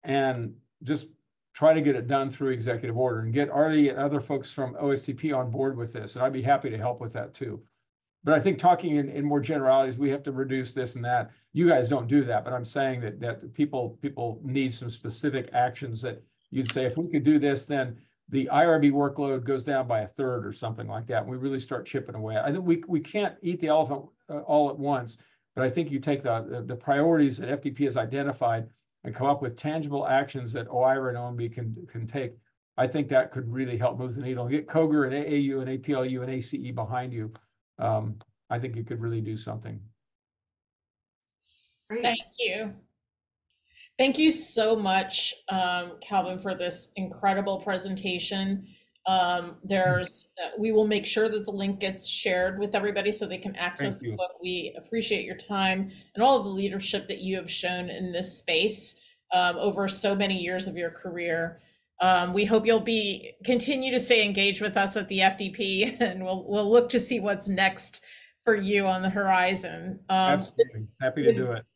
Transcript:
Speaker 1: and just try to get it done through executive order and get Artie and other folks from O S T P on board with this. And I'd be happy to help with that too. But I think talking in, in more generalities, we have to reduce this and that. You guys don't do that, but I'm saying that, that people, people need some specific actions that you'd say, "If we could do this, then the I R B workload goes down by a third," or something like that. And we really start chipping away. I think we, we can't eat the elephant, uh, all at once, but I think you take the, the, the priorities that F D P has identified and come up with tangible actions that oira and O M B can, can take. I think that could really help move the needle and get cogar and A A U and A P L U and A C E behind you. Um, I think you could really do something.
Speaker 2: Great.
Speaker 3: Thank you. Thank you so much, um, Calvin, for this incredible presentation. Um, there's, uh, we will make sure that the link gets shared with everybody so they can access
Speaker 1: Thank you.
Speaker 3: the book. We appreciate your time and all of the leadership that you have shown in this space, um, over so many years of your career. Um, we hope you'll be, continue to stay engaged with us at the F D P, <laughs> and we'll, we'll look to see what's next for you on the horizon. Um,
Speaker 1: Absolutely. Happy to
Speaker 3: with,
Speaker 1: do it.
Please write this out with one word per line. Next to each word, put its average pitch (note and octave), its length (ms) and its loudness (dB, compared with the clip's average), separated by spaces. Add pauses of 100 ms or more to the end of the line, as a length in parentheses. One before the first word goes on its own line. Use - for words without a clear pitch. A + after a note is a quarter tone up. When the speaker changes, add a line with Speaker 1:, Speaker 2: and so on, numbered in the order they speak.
Speaker 1:
and C3 500 -2 (300)
just C#3+ 240 -4 (460)
try D#3+ 200 6
to D#3+ 80 4
get C#3 140 4
it A#2+ 120 -4
done C3+ 220 0
through C3+ 200 -4
executive A#2 480 -2
order B2 240 0
and A2+ 120 -4
get C#3+ 160 2
Artie D3+ 400 4
and B2+ 80 -2
other C#3+ 240 0
folks - 300 -4
from B2+ 280 -6
O C#3+ 120 0
S C#3 100 0
T C3+ 120 -6
P D3+ 200 -4
on B2+ 160 -2
board C3 260 0
with A#2 160 -6
this. G#2+ 240 -12
And B2 80 0
I'd C3+ 100 2
be B2+ 100 -4
happy C3+ 260 2
to G#2+ 80 -6
help A#2+ 240 -4
with A2+ 120 -10
that A2+ 200 -8
too. - 280 -10 (640)
But D3+ 80 6
I - 80 8
think G3 180 2
talking F3 380 4
in, C#3 120 0
in C#3 140 -4
more D3 160 2
generalities, C3+ 580 2
we C#3 120 2
have C#3 140 -2
to C#3 100 -6
reduce C3 400 -2
this B2+ 220 -4
and A#2+ 100 -6
that. A#2+ 260 0 (220)
You E3+ 160 6
guys B2+ 180 6
don't A#2+ 200 0
do C#3 180 6
that, A2 180 0
but B2+ 100 -4
I'm A#2+ 120 -4
saying C3 360 -2
that, G2 200 -8
that A#2 320 -8
people, C3+ 480 -2
people A#2+ 420 -6
need C3 300 -2
some A#2+ 160 -10
specific B2 640 -6
actions B2 480 -2
that B2 200 -8 (300)
you'd C3 200 -2
say, C3 140 -2
"If B2+ 120 -2
we E3+ 100 -2
could C#3+ 160 0
do D3+ 160 6
this, C#3 260 2
then C3 320 -4 (320)
the C3+ 200 0
I E3+ 160 6
R D#3+ 120 6
B C#3+ 140 6
workload C#3 520 0
goes C3 200 -2
down C3 240 0
by A2+ 140 0
a G#2 60 -6
third," B2 380 -4
or G#2 80 -8
something A2+ 340 -8
like A2+ 200 -8
that. F#2+ 160 -2
And A2+ 80 -10
we B2+ 60 -8
really C3+ 220 -4
start - 280 -8
chipping A#2+ 280 -6
away. A2 220 -4
I - 140 0
think F#3 120 -2
we, E3+ 240 2
we E3 120 0
can't F3 420 -4
eat F3 180 -4
the D#3+ 80 -2
elephant, D3+ 360 2 (260)
uh, D3 100 -8
all D3 300 2
at D#3 80 -6
once, C3+ 400 -2 (380)
but B2+ 100 2
I B2+ 40 2
think D3+ 200 -2
you C3+ 100 -2
take C#3+ 220 0
the, A#2 280 -2
the, B2 120 -8
the G#2+ 140 -8
priorities C#3+ 600 4
that B2 120 -8
F C#3 120 -2
D D3 100 -4
P C#3+ 140 0
has B2 120 0
identified A#2 720 -2 (360)
and A#2 100 -10
come C#3 120 0
up C#3+ 140 2
with A#2+ 140 -6
tangible D3 500 -4
actions C3+ 460 0
that D3 160 -6
oira C3 400 2
and B2 100 -4
O A#2+ 120 -6
M A#2+ 80 -8
B A#2+ 100 -6
can, A2+ 260 -6 (160)
can A#2 160 -8
take. B2+ 280 -6 (420)
I B2+ 100 2
think C#3+ 220 -2
that - 240 2
could B2 180 -6
really B2 280 -4
help A#2+ 200 0
move B2 160 -6
the C3+ 80 -8
needle B2 240 -4
and B2 60 -4
get D3+ 160 -2
cogar D3+ 380 4
and B2+ 80 -2
A D3 220 -2
A - 20 4
U C#3 240 0
and B2+ 80 -6
A C3 80 -4
P C#3 160 -4
L C3 120 0
U C3 160 -4
and B2+ 100 -6
A B2 100 -4
C C#3 160 -8
E B2 140 -8
behind B2+ 420 -6
you. A2 180 -8 (480)
Um, A2 400 -2 (300)
I A#2+ 100 -2
think A#2+ 160 -6
you A2+ 80 -6
could A#2 160 -8
really A2+ 220 -2
do A2 160 -6
something. A2 420 -12 (2000)
Speaker 2:
Great. A#3 160 -4
Speaker 3:
Thank A#3 220 -2 (120)
you. G#3+ 360 -4 (1200)
Thank C4+ 200 4
you D#4 140 6
so A3+ 440 2
much, F#3+ 580 0 (140)
um, F3+ 540 -2
Calvin, F#3 380 -2
for F#3+ 140 -4
this F3+ 440 -4
incredible G3 640 0
presentation. F#3+ 1080 -4 (400)
Um, F3+ 560 2
there's, F#3 640 2 (160)
uh, - 60 -6 (100)
we A3 140 0
will G#3+ 120 6
make G#3 200 0
sure A3 240 2
that G#3 160 -4
the G3+ 60 -6
link G3 280 -2
gets F#3+ 260 -4
shared F#3+ 540 0
with G#3 160 -2
everybody G3+ 380 0
so G#3 120 -4
they F#3 120 -6
can F#3+ 180 -8
access F3+ 400 -2
Speaker 1:
Thank B2+ 120 -14
you. A2 40 -4
Speaker 3:
the G#2+ 60 -6
book. F3+ 240 -4
We F3+ 360 -4
appreciate A3+ 480 -2
your F#3 120 -10
time F#3+ 520 0 (260)
and G#3+ 80 2
all C4 140 8
of G3+ 60 0
the G3 60 -4
leadership G3 580 -4
that - 120 -8
you F#3+ 180 -4
have E3+ 120 -8
shown F3+ 400 -4
in F3+ 220 -6
this F3+ 260 -2
space, F3+ 600 2 (340)
um, F3+ 220 4
over G3 320 0
so G3 260 0
many G3 240 0
years F#3 300 -2
of E3 80 -8
your E3+ 160 -4
career. E3+ 680 -4 (400)
Um, F3+ 300 4
we G3+ 140 2
hope G#3+ 200 4
you'll A3+ 140 6
be, G#3+ 540 -2 (100)
continue C4 480 0
to B3+ 80 4
stay A3+ 240 6
engaged G3 380 2
with G#3 160 0
us G3 180 2
at G3+ 140 -2
the F#3+ 120 2
F F#3+ 160 6
D F#3+ 120 -4
P, F#3+ 340 0
<laughs> - 160 -2
and F#3 240 0
we'll, F#3 240 -4
we'll G3+ 240 2
look A#3+ 180 8
to A#3+ 100 4
see A#3 200 2
what's G3+ 300 -2
next F#3+ 520 0 (440)
for A3 100 6
you G3 320 2
on F#3 140 2
the F#3+ 80 2
horizon. F#3 1000 0
Um, F#3+ 320 4
Speaker 1:
Absolutely. - 480 0 (140)
Happy C3 220 0
to C3 40 8
Speaker 3:
with, A#2 80 8
Speaker 1:
do B2+ 160 0
it. A2+ 140 -6 (100)